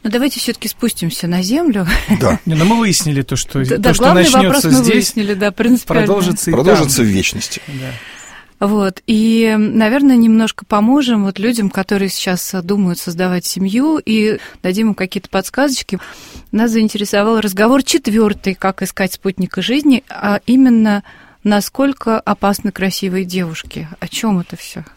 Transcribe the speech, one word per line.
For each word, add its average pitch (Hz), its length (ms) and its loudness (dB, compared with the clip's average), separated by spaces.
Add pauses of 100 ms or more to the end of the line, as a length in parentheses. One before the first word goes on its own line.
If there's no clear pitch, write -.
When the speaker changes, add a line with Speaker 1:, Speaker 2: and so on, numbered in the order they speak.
Speaker 1:
Ну, 226 60 -4
давайте 240 300 -2
всё-таки - 300 -6
спустимся - 580 -4
на 175 140 -2
землю. 214 440 0 (360)
Speaker 2:
Да. 120 200 2
Speaker 3:
<laughs> - 40 -20
Не, 160 100 0
ну 156 80 2
мы 214 160 4
выяснили 156 440 0
то, 135 120 -4
что - 300 -4
Speaker 1:
Да, 127 100 0
Speaker 3:
то, - 60 -4
Speaker 1:
да, 170 120 2
Speaker 3:
что 220 100 2
Speaker 1:
главный 247 200 6
Speaker 3:
начнётся 254 240 4
Speaker 1:
вопрос 269 160 2
мы 165 80 2
Speaker 3:
здесь, 131 220 4
Speaker 1:
выяснили, 208 400 0
да, 202 180 0
принципиально. 233 540 0
Speaker 3:
продолжится 202 440 0
и 165 40 2
Speaker 2:
Продолжится 143 440 2
Speaker 3:
там. 127 80 4
Speaker 2:
в 107 40 2
вечности. - 580 -2
Speaker 3:
Да. 131 240 -10 (680)
Speaker 1:
Вот. 202 460 -2
И, 226 520 2
наверное, 220 580 2
немножко 226 500 2
поможем 226 600 2
вот 190 120 -4
людям, 214 320 0
которые 196 400 -2
сейчас, - 460 -6
э, 190 80 -4
думают 180 340 0
создавать 180 480 -4
семью, 233 580 0
и 214 360 0 (240)
дадим 202 260 0
им 202 60 0
какие-то - 340 -8
подсказочки. 240 720 -4 (520)
Нас 226 200 0
заинтересовал 214 680 0
разговор 214 440 2
четвёртый, 208 720 0
«Как - 260 -4
искать 190 320 -4
спутника 190 480 -4
жизни», 262 480 2
а 202 380 -2
именно, 233 560 4 (400)
насколько 220 760 0
опасны 202 520 -2
красивые 185 540 -4
девушки. 175 640 -8 (120)
О 180 80 -8
чём 202 320 -2
это 175 160 -8
всё? - 280 -16 (140)